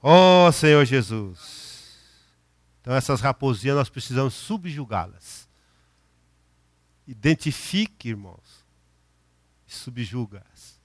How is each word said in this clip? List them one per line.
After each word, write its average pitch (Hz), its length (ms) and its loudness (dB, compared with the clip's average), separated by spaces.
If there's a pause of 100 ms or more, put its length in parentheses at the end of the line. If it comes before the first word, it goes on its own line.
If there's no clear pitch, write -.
Ó 180 480 8
Senhor 147 340 4
Jesus. 110 1080 -8 (840)
Então 123 140 -6
essas 131 260 0
raposinhas 131 560 -2
nós 135 120 -2
precisamos 131 460 -4
subjugá-las. 127 1120 -10 (1600)
Identifique, 151 1000 -4
irmãos, 98 560 -14 (1000)
e - 60 -20
subjuga-as. 117 1120 -12